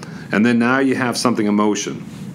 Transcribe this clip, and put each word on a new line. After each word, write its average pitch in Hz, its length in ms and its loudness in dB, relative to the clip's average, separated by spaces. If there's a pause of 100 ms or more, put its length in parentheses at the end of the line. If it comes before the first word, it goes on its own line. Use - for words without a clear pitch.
(320)
And 107 140 4
then 120 120 4
now 123 200 2
you 135 160 2
have 120 240 -2
something 113 280 0
emotion. 104 560 0 (320)